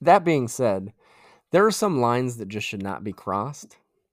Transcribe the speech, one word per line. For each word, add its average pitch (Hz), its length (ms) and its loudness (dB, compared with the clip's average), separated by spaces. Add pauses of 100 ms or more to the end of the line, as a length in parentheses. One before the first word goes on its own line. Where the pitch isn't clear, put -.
that 170 240 6
being 147 240 2
said, 101 440 -2 (600)
there 185 140 6
are 220 40 4
some 185 300 -2
lines 120 380 0
that 104 100 -10
just 104 180 -8
should 98 160 -8
not 98 220 -10
be 104 80 -8
crossed. 104 640 -6 (360)